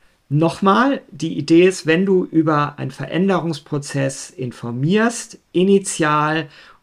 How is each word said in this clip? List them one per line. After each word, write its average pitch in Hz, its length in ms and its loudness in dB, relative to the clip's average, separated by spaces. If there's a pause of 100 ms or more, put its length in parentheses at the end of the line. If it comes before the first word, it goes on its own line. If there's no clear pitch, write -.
(280)
Nochmal, 196 720 2 (100)
die 165 280 -8
Idee 165 280 6
ist, 185 200 -2
wenn 165 180 2
du 190 220 2
über 151 520 0
einen 135 120 -8
Veränderungsprozess 147 1400 -4
informierst, 139 1080 -4 (140)
initial, 160 960 0 (340)